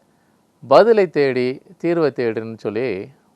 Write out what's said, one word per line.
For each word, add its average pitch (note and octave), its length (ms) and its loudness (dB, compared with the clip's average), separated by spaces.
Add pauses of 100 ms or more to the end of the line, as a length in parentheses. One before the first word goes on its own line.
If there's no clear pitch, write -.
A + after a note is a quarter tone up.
(680)
பதிலை G3 420 4
தேடி C3 500 -2 (240)
தீர்வை E3+ 260 0
தேடுன்னு A2+ 480 -6
சொல்லி A2 500 -8 (280)